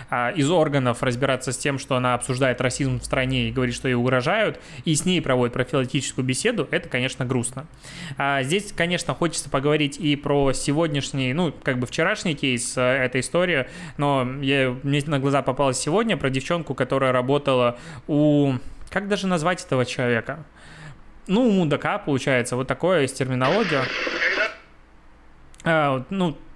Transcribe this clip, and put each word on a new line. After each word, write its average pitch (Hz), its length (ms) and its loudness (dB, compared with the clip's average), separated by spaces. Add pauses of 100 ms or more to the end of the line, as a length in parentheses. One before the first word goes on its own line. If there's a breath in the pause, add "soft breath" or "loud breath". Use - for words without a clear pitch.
а, 123 220 0
из 147 200 2
органов 143 520 2
разбираться 131 500 0
с - 60 -6
тем, 139 200 -2
что 135 180 -2
она 123 180 2
обсуждает 127 480 0
расизм 127 360 0
в - 60 -10
стране 127 440 0
и 113 40 -4
говорит, 123 220 0
что 135 140 -4
ей 127 60 2
угрожают, 131 640 2 (280 loud breath)
и 160 80 4
с - 100 0
ней 180 160 2
проводят 123 320 2
профилактическую 131 720 -2
беседу, 151 460 0
это, - 180 -2
конечно, 127 380 -4
грустно. 127 400 -2 (500 loud breath)
А, 139 260 0
здесь, 196 300 -2
конечно, 170 400 -2
хочется - 380 -4
поговорить 147 480 0
и 143 180 0
про 139 380 2
сегодняшний, 143 800 0
ну, 165 180 0 (100)
как 131 160 0
бы 123 80 -2
вчерашний 180 480 0
кейс, 127 440 -2
а, 127 260 2
эта 127 160 0
история, 170 480 0 (300 loud breath)
но 139 280 2 (140)
я, 135 420 2
мне 143 220 2
на 151 140 0
глаза 139 240 2
попалась 131 360 2
сегодня 196 380 0
про 135 140 0
девчонку, 143 440 -2
которая 135 380 2
работала 127 640 2 (320 loud breath)
у... 147 460 4 (340 loud breath)
Как 202 200 -4
даже 190 180 0
назвать 175 360 0
этого 127 220 0
человека? 127 600 -2 (840 loud breath)
Ну, 226 180 4
у 214 60 4
мудака, 160 460 2
получается, 127 580 0
вот 127 100 -2
такое 160 360 2
есть 131 140 -2
терминология. 135 640 0 (1800)
А, 156 300 2
вот, 131 180 -4
ну, 180 260 -2 (200)